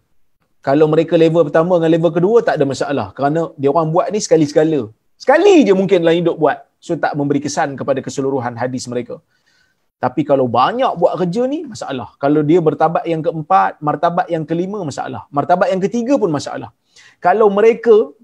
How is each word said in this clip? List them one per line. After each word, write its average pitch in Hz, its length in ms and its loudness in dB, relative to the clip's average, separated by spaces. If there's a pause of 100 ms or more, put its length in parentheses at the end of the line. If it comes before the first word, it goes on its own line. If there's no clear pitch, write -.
(640)
Kalau 151 300 2
mereka 165 220 0 (100)
level 165 240 2
pertama 165 320 0
dengan 160 160 2
level 165 200 0
kedua, 202 300 2
tak 147 120 0
ada 143 140 2
masalah. 127 340 -4 (100)
Kerana 143 240 0 (180)
dia 139 140 0
orang 160 220 0
buat 175 200 2
ni 214 80 -2
sekali-sekala. 156 580 2 (380)
Sekali 320 480 4
je 196 80 4
mungkin 190 320 2
dalam 165 160 4
hidup 165 160 0
buat. 156 200 0 (200)
So, - 160 -6
tak - 240 -4
memberi 143 240 -2
kesan 143 320 -4
kepada 131 320 -4
keseluruhan 127 560 -4
hadis 127 240 -6
mereka. 120 320 -8 (800)
Tapi - 240 -2
kalau 135 240 0
banyak 160 480 0
buat 170 240 0
kerja 185 320 -2
ni, 320 160 -8
masalah. 131 560 -12
Kalau 151 240 2
dia 170 160 4
bertabat 160 400 0 (100)
yang 160 140 -4
keempat, 185 560 -2
martabat 170 480 -2
yang 160 160 -4
kelima, 185 400 -6
masalah. 127 480 -10
Martabat 180 400 0
yang 180 80 -2
ketiga 240 400 -2
pun 185 80 0
masalah. 131 400 -6 (480)
Kalau 202 320 4
mereka, 226 720 4